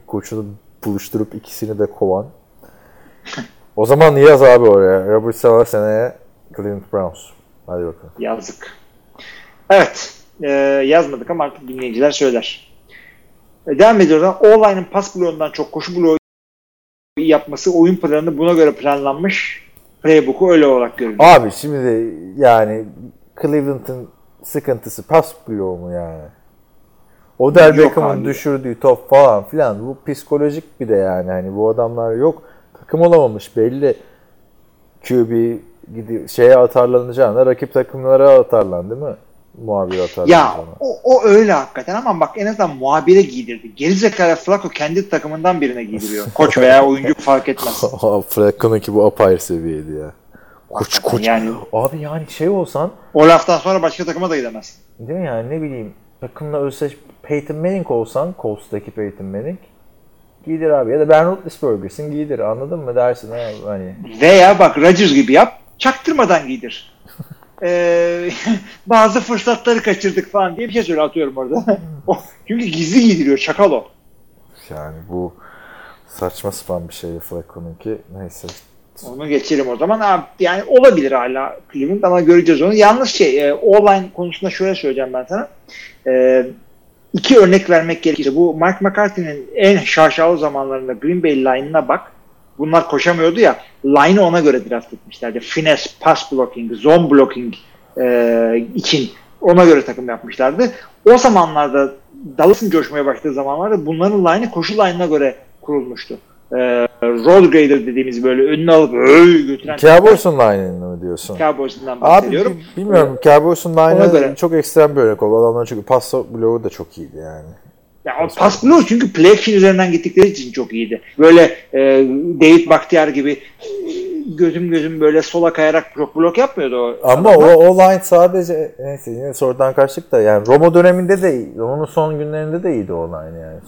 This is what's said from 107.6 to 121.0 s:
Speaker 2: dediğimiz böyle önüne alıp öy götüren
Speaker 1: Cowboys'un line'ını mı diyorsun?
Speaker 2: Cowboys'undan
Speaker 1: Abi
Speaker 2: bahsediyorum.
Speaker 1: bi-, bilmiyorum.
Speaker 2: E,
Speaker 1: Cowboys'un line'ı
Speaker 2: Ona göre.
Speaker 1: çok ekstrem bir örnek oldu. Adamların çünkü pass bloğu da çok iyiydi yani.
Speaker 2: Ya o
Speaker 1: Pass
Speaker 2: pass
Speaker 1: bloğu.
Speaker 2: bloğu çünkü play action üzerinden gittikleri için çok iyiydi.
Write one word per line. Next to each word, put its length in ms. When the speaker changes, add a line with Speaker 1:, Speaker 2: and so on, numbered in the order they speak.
Speaker 2:
dediğimiz 380
böyle 180
önüne 300
alıp 220
öy 520
götüren 300
Speaker 1:
Cowboys'un 640
line'ını 480
mı 160
diyorsun? 360
Speaker 2:
Cowboys'undan 580
Speaker 1:
Abi 40
Speaker 2:
bahsediyorum. 600
Speaker 1:
bi-, 40
bilmiyorum. 400
Speaker 2:
E, 40
Speaker 1:
Cowboys'un 480
line'ı 240
Speaker 2:
Ona 100
göre. 300
Speaker 1:
çok 180
ekstrem 420
bir 40
örnek 220
oldu. 220
Adamların 220
çünkü 160
pass 320
bloğu 500
da 60
çok 280
iyiydi 180
yani. 320
Speaker 2:
Ya 120
o 40
Speaker 1:
Pass 160
Speaker 2:
pass 280
Speaker 1:
bloğu. 60
Speaker 2:
bloğu 160
çünkü 260
play 180
action 260
üzerinden 360
gittikleri 360
için 240
çok 200
iyiydi. 280